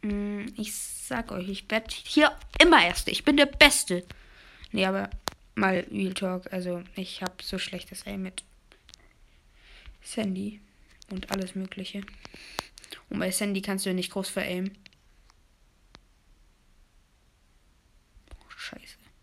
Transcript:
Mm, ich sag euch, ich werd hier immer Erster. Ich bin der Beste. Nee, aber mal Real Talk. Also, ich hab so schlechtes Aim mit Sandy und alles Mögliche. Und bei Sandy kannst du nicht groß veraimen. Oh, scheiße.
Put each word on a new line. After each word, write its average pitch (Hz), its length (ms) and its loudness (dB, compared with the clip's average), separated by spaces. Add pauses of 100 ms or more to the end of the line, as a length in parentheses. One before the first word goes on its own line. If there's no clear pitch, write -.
Mm, 202 500 -4
ich 208 200 -8
sag - 560 -8
euch, 185 180 -6
ich - 220 -8
werd 220 200 -2
hier - 460 4 (240)
immer 320 220 12
Erster. - 280 0
Ich - 120 -4
bin 285 140 6
der 285 100 10
Beste. 269 580 6 (680)
Nee, 196 140 2
aber 196 240 0 (460)
mal 190 340 2
Real 190 240 -2
Talk. 185 400 -4
Also, 180 300 -4 (120)
ich - 280 -8
hab 180 180 -8
so - 160 -8
schlechtes - 480 -10
Aim 202 160 -8
mit 185 220 -10 (1600)
Sandy 208 580 -4 (480)
und 185 220 -8
alles 190 240 -6
Mögliche. 190 460 -8 (1080)
Und - 80 -6
bei 185 140 -2
Sandy 196 320 -2
kannst 196 240 -4
du 190 80 0
nicht 180 160 -4
groß 190 180 -4
veraimen. 185 480 -4 (3500)
Oh, - 220 -20
scheiße. - 420 -14 (260)